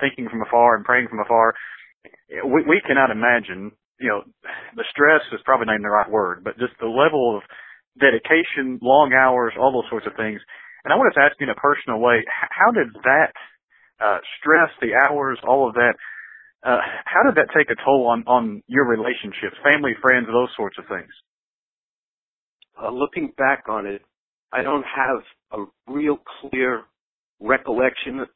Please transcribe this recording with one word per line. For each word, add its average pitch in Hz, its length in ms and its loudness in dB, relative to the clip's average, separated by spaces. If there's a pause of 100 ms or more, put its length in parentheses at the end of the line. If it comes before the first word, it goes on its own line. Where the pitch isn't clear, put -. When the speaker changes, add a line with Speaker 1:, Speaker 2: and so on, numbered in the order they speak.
Speaker 1:
thinking 135 240 -4
from 113 160 -8
afar 120 320 4
and 107 100 -4
praying 123 220 2
from 110 160 -8
afar, 113 320 2 (880)
we, 147 240 0
we 170 160 2
cannot 135 320 2
imagine, 107 560 -2 (320)
you 127 80 -2
know, 104 160 -4 (480)
the - 160 -10
stress 151 400 4
is 110 160 -10
probably 120 240 2
not 107 80 0
even 104 80 -6
the 104 80 0
right 101 160 2
word, 90 320 -2
but 101 160 -10
just 123 240 -6
the 113 80 -4
level 127 480 0
of 101 80 -14 (540)
dedication, 135 800 0
long 131 320 4
hours, 127 480 2
all 135 120 4
those 123 180 -4
sorts 110 160 -8
of 104 100 -8
things. 107 240 -6 (420)
And 139 100 -2
I 170 40 4
wanted 240 160 2
to 147 80 2
ask 143 180 4
you 143 60 -6
in 127 60 -2
a 104 100 -8
personal 135 400 -2
way, 117 240 4
h-, - 240 -6
how 220 240 2
did 170 160 0 (160)
that, 139 280 2 (680)
uh, 104 180 0 (220)
stress, 160 300 4 (100)
the 113 160 -2
hours, 139 500 2
all 131 220 4
of 110 60 -8
that, 120 180 4 (720)
uh, 123 160 2 (240)
how - 240 2
did 208 80 0
that - 180 2
take 151 140 2
a 113 160 -4
toll 135 240 4
on, 117 180 0
on 117 400 0
your 127 220 0
relationships, 110 760 -6
family, 143 380 2
friends, 127 260 2
those 120 300 0
sorts 101 220 -8
of 90 100 -18
things? 90 240 -12 (1700)
Speaker 2:
Uh, 113 80 -6
looking 139 460 -6
back 135 320 0
on 107 160 -6
it, 101 160 -10 (500)
I 127 120 -4
don't 135 220 -4
have - 760 -6
a 101 40 -10 (220)
real 143 300 -4 (240)
clear 127 440 -2 (560)
recollection 127 840 -2 (120)